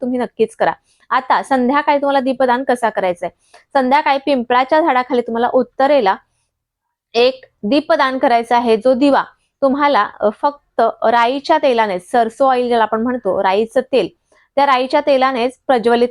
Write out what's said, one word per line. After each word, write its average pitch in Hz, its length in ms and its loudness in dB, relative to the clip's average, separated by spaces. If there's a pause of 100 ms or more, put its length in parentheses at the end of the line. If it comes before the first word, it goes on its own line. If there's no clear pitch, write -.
तुम्ही 254 180 -4
नक्कीच 220 360 -4
करा. 175 160 0 (380)
आता 233 340 -2
संध्याकाळी 285 540 0
तुम्हाला 277 220 0
दीपदान 254 440 -2
कसा 240 260 -2
करायचा 185 360 -4
आहे? - 140 -12 (340)
संध्याकाळी 277 520 0
पिंपळाच्या 262 560 0
झाडाखाली 254 400 0
तुम्हाला 240 260 -2
उत्तरेला 254 680 0 (1000)
एक 247 320 0 (180)
दीपदान 277 540 0
करायचा 240 400 0
आहे. 233 200 2
जो 254 160 2
दिवा 262 300 2 (380)
तुम्हाला, 269 480 0 (100)
अ, 208 100 0 (120)
फक्त 285 400 -4 (220)
राईच्या 240 540 0
तेलाने, 226 420 0
सरसो 233 460 -2
ऑइल 247 220 0
ज्याला 233 160 2
आपण 220 180 -2
म्हणतो, 240 420 -4
राईचं 214 380 0
तेल, 233 260 -2 (480)
त्या 277 100 2
राईच्या 262 360 0
तेलानेच 262 640 0
प्रज्वलित 240 440 2